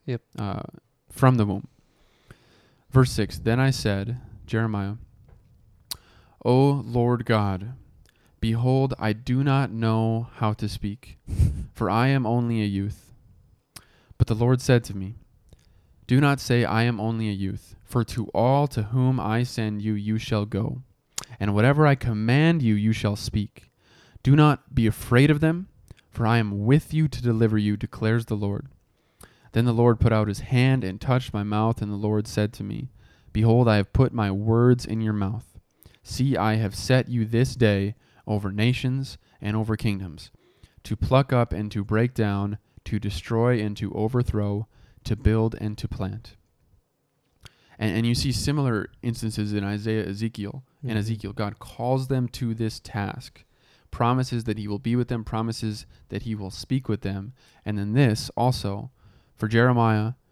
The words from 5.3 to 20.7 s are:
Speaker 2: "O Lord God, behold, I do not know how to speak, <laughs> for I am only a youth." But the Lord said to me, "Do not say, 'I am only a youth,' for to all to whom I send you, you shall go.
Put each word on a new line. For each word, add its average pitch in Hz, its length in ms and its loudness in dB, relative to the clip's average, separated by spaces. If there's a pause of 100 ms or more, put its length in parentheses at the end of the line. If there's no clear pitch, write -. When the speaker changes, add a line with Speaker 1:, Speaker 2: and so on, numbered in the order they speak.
Speaker 2:
"O 135 420 2
Lord 120 400 0
God, 104 480 0 (680)
behold, 127 580 2
I 107 160 0
do 123 300 0
not 135 280 2
know 113 560 0 (100)
how 107 160 0
to 104 140 -4
speak, - 520 -8 (260)
<laughs> - 280 -4
for 107 160 -2
I 113 180 2
am 135 180 2
only 117 360 0
a 107 40 0
youth." 101 460 -4 (1080)
But - 100 2
the 110 80 -2
Lord 123 260 2
said 120 240 4
to 98 120 -10
me, 95 180 -10 (920)
"Do 127 120 4
not 143 200 4
say, 120 260 2
'I 113 180 2
am 117 160 0
only 110 300 -2
a 101 40 -4
youth,' 98 500 -6
for 120 220 -2
to - 240 -6
all 135 400 2
to 110 140 -4
whom 127 360 0
I 110 240 -2
send 107 380 -4
you, 107 120 -2
you 104 240 -2
shall 107 280 -2
go. 120 360 -4 (580)